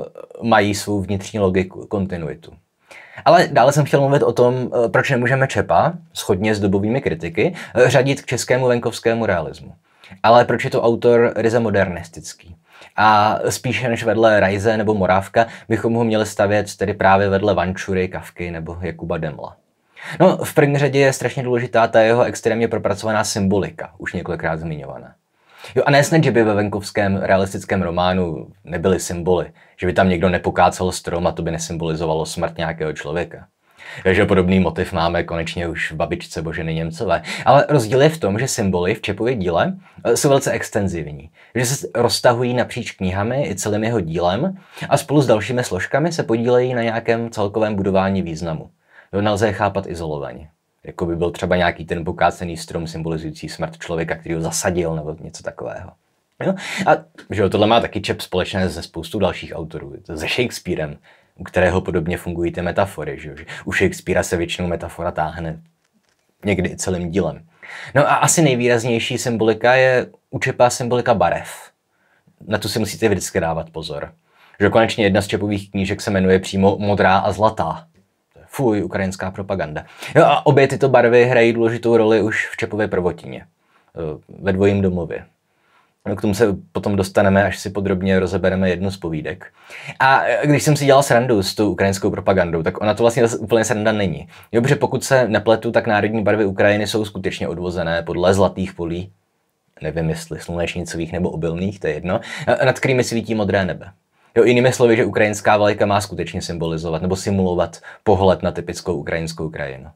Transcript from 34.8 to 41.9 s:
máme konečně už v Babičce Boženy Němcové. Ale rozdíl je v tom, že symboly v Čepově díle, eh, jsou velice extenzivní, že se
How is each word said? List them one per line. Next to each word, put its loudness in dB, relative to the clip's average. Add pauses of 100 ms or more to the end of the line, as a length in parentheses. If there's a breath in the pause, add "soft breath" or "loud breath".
máme 0
konečně -6
už -6
v -12
Babičce -6
Boženy -6
Němcové. -2 (240 loud breath)
Ale 6
rozdíl 4
je 8
v -6
tom, -2
že -2
symboly 0
v -12
Čepově -2
díle, 0 (300 loud breath)
eh, 2
jsou 2
velice 2
extenzivní, -4 (260 soft breath)
že 0
se -4